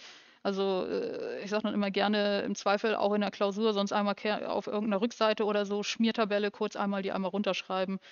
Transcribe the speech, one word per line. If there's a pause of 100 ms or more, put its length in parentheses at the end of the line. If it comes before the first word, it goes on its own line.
(420)
also,
äh,
ich
sag
dann
immer
gerne
im
Zweifel
auch
in
der
Klausur,
sonst
einmal
kehr-,
auf
irgendeiner
Rückseite
oder
so,
Schmiertabelle,
kurz
einmal
die
einmal
runterschreiben (140)